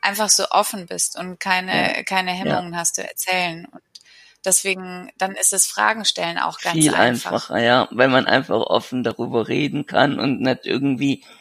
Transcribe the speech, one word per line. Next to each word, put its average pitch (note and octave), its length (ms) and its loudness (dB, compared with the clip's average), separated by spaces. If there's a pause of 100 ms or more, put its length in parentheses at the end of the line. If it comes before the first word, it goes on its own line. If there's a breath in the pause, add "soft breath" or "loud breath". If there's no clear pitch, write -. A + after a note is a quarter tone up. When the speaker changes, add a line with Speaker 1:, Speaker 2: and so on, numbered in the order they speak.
Speaker 1:
einfach G3+ 280 -2
so - 200 4
offen G3+ 380 0
bist - 300 -4
und F3+ 220 -10
keine, F#3 580 0
Speaker 2:
Ja. - 60 -6
Speaker 1:
keine F#3 280 -2
Speaker 2:
Ja. F3+ 60 -4
Speaker 1:
Hemmungen E3 380 -2
hast E3+ 200 -2
zu - 120 -6
erzählen. F3 640 -4
Und - 100 -20 (600 soft breath)
deswegen, F#3 760 -2
dann F#3+ 180 -2
ist F3+ 180 0
das F#3+ 140 0
Fragen G#3+ 360 0
stellen E3+ 340 -2
auch - 220 -4
ganz E3+ 160 -2
Speaker 2:
Viel D#3 200 4
Speaker 1:
einfach. A#2 360 2 (180)
Speaker 2:
einfacher, G2 140 0
ja, A#2+ 280 4
weil B2+ 180 4
man B2+ 160 4
einfach A#2 340 2
offen A#2 440 0
darüber A#2 440 -2
reden C3+ 380 -2
kann - 340 2
und C3 220 0
nicht B2+ 240 0
irgendwie C#3 580 0 (180 loud breath)